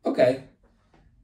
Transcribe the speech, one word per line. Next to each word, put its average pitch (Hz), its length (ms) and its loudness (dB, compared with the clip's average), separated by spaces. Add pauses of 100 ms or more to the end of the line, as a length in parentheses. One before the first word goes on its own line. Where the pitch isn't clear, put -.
Ok. 135 400 0 (800)